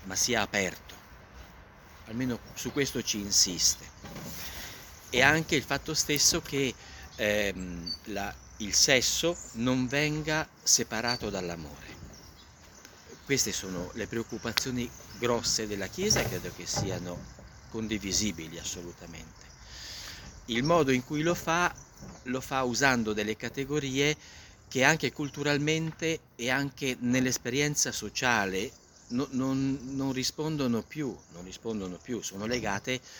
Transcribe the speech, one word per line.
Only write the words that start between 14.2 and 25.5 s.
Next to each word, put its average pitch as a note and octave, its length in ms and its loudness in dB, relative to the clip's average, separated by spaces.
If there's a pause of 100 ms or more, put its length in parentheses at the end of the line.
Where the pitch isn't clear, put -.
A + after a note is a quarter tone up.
grosse A#2 500 0
della G2 200 -4
Chiesa F#3+ 340 2
e - 60 0
credo F2+ 280 -4
che F2 120 -10
siano F2+ 500 -4 (520)
condivisibili G2 880 -2
assolutamente. E2 840 -10 (1040)
Il A#2+ 180 2
modo D#3 280 6
in B2 120 4
cui D3+ 200 -2
lo E3+ 100 4
fa, F3 400 2 (500)
lo B2+ 160 -2
fa C3 240 0
usando B2 500 4
delle G#2+ 220 0
categorie C#3 800 0 (520)
che B2+ 160 2
anche D3+ 280 6
culturalmente D3+ 1080 0 (160)